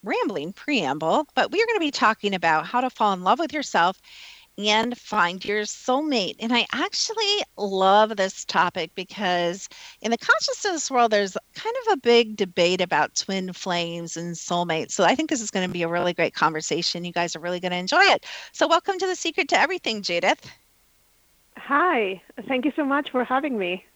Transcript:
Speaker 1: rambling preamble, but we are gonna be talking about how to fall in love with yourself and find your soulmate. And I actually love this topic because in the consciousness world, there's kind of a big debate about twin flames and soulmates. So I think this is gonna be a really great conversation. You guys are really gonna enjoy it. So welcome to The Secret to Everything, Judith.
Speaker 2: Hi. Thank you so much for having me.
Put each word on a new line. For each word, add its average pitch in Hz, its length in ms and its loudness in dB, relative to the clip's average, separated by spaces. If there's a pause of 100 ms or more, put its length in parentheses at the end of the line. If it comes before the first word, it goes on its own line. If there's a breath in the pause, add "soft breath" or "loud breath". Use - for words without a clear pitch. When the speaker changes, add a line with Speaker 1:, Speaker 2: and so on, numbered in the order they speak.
Speaker 1:
rambling 202 500 -4
preamble, 170 800 0
but - 160 0
we 359 120 0
are 453 40 2
gonna 440 120 -2
be 311 120 -2
talking 214 440 0
about 160 300 2
how 240 160 -2
to 262 80 0
fall 220 240 2
in 180 100 -4
love 202 160 4
with 311 140 -2
yourself 190 480 0 (560 loud breath)
and 220 400 0
find 185 480 -2
your 208 200 -2
soulmate. 254 760 -2
And 226 140 0
I 233 180 2
actually 415 720 -2 (160)
love 202 580 4
this 190 300 -4
topic 175 480 0
because 180 720 -2 (320 loud breath)
in 220 100 -2
the 233 60 2
consciousness 453 760 0
world, 240 200 4
there's 202 260 0 (180)
kind 466 220 -6 (100)
of 440 60 2
a 359 60 4
big 233 380 4
debate 180 440 0
about 156 340 0
twin 185 380 -4
flames 170 640 -6
and 170 180 -8
soulmates. 170 580 -2
So 190 120 2
I 196 100 6
think 311 140 -2
this 254 140 -2
is 202 80 -8
gonna 185 180 -2
be 180 140 -4
a 165 60 -2
really 175 260 0
great 170 200 0
conversation. 160 680 -2
You 175 80 -8
guys 170 240 -2
are 156 40 -10
really 175 200 -4
gonna 180 160 -2
enjoy 269 280 2
it. 277 200 4 (280 loud breath)
So 330 140 0
welcome 349 320 0
to 370 80 -2
The 370 100 -2
Secret 330 320 -2
to 208 120 4
Everything, 240 420 -2
Judith. 180 480 0 (1080)
Speaker 2:
Hi. 269 640 0 (260)
Thank 254 160 -2
you 294 100 2
so 302 120 0
much 285 240 0
for 254 120 0
having 262 360 -2
me. 185 260 -4 (120)